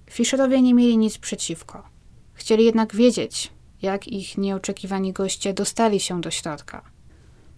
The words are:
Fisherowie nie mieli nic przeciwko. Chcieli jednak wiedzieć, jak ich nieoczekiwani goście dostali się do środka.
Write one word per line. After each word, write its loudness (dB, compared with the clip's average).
Fisherowie 2
nie 6
mieli 6
nic 0
przeciwko. -10
Chcieli 2
jednak 2
wiedzieć, 2
jak -6
ich -8
nieoczekiwani -4
goście -4
dostali 0
się -6
do -6
środka. -10